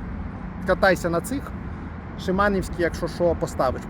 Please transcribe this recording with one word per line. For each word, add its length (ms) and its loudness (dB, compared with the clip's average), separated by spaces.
катайся 440 4
на 100 2
цих. 220 -4
Шиманівські, 580 2
якщо 300 0
що, 320 2
поставиш 500 0